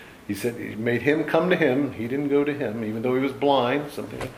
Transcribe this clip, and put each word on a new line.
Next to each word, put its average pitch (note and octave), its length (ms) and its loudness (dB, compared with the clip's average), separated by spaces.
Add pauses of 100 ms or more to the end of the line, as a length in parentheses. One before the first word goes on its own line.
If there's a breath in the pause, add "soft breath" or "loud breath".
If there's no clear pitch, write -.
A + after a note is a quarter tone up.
(280 loud breath)
He G2+ 60 -2
said, A2+ 220 -4
he G#2+ 180 -10
made A#2+ 280 0
him D3+ 220 2
come E3 240 2
to F3+ 80 4
him. C3+ 380 2
He G#2+ 120 -4
didn't C#3 220 -2
go C#3+ 160 4
to D3 80 -2
him, A#2 320 -4
even A2 160 -4
though B2+ 140 2
he C3 80 2
was C3+ 100 0
blind. C#3 580 2
Something. - 480 -8